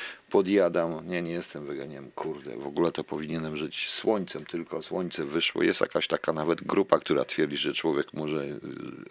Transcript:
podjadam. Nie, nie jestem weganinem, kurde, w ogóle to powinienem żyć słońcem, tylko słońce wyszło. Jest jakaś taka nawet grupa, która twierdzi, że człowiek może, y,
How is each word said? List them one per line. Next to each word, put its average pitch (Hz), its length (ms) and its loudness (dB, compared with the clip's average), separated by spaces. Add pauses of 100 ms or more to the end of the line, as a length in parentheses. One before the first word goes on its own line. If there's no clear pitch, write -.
(300)
podjadam. 87 800 4
Nie, 87 140 0
nie 82 100 -2
jestem 82 340 -6
weganinem, 69 480 -8
kurde, 71 420 -6
w 69 100 -8
ogóle 78 260 2
to 76 120 -2
powinienem 78 520 -4
żyć 73 340 -4
słońcem, 98 540 0
tylko 80 380 -6
słońce 87 420 -4
wyszło. 80 380 2
Jest 87 180 4
jakaś - 280 2
taka 80 240 0
nawet 80 300 0
grupa, 85 360 4
która 71 260 2
twierdzi, 76 320 0
że 71 160 -2
człowiek 71 400 0
może, 76 320 -2
y, 71 160 -8 (500)